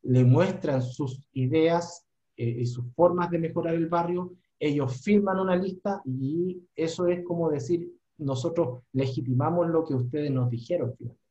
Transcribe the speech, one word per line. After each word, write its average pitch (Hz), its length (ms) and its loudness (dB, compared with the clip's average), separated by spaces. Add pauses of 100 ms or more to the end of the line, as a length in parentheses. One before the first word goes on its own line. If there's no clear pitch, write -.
le 127 220 4
muestran 143 580 4
sus 135 380 -6 (140)
ideas, 160 720 2 (320)
eh, 120 220 -2
y 120 60 0
sus 120 280 -6
formas 175 360 2
de 170 80 -2
mejorar 165 360 -2
el 165 140 0
barrio, 175 440 -2 (260)
ellos 143 440 -2
firman 202 360 2
una 190 160 2
lista 190 520 -2
y 151 520 -2 (160)
eso 165 340 -2
es 180 160 0
como 170 260 0
decir, 151 420 -2 (240)
nosotros 143 680 -2 (100)
legitimamos 139 760 0
lo 165 160 2
que 151 100 -4
ustedes 139 360 -2
nos 127 180 0
dijeron, 117 480 -4
finalmente. - 340 -14